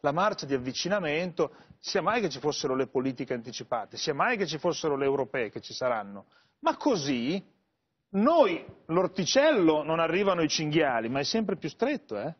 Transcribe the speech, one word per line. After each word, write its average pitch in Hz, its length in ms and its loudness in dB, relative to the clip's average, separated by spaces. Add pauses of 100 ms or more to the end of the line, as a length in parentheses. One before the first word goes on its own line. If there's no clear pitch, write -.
la 143 120 0
marcia 185 340 0
di 135 80 -2
avvicinamento, 160 960 -2 (300)
sia - 220 -2
mai 214 180 2
che 185 100 0
ci 135 80 -10
fossero 139 360 0
le 131 120 2
politiche 131 480 -2
anticipate, 117 640 -6
sia 147 180 -4
mai 208 220 0
che 190 100 -2
ci 151 120 -6
fossero 156 380 -2
le 139 80 0
europee, 135 460 0
che 110 100 -10
ci - 140 -14
saranno. 104 520 -4 (340)
Ma 311 160 0
così 147 680 -2 (640)
noi, 277 540 4 (220)
l'orticello, 180 960 4
non 160 160 0
arrivano 175 440 2
i 156 60 2
cinghiali, 147 600 0
ma 135 100 -2
è 143 60 0
sempre 202 320 -2
più - 120 -8
stretto, 233 500 -4
eh? 143 220 -6